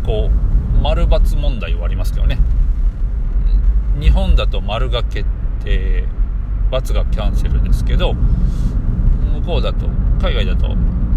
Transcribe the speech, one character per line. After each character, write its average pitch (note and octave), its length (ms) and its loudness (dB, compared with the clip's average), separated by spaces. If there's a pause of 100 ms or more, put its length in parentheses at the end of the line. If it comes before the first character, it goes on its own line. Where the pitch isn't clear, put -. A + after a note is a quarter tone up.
こ - 260 0
う、 - 20 2 (500)
丸× D#3+ 240 2 (320)
問 C#3+ 200 0
題 E2+ 160 -4
は F2+ 100 -4
あ F2+ 40 -2
り F#2 80 -2
ま F#2+ 80 -2
す - 100 -2
け - 60 -2
ど - 60 2
ね。 - 120 2 (1600)
日 - 100 4
本 F#3+ 260 4
だ A2 100 2
と G2 140 -2
丸 A2 300 -4
が A#2 120 -2
決 G#2+ 260 -4 (360)
定、× F#2+ 400 0 (920)
が - 120 2
キ - 120 0
ャ G#2 120 0
ン - 60 0
セ - 120 0
ル - 140 2
で - 100 0
す - 120 0
け - 120 2
ど、 F3 180 2
向 - 60 -4 (1200)
こ E3 120 -2
う - 60 0
だ B2 100 0
と、 - 160 -2 (320)
海 - 140 0
外 A2 120 0
だ - 80 0
と、 - 220 0 (400)